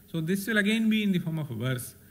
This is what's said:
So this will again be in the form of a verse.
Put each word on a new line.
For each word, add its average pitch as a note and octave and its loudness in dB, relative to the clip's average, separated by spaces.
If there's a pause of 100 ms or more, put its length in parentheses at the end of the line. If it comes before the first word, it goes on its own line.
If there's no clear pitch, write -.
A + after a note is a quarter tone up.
So E3 -4
this G3 -2
will A3 0
again A3 2
be G#3+ 4
in G3+ 2
the F3 2
form D#3+ -4
of C#3 -6
a - -6
verse. A#2+ -4 (140)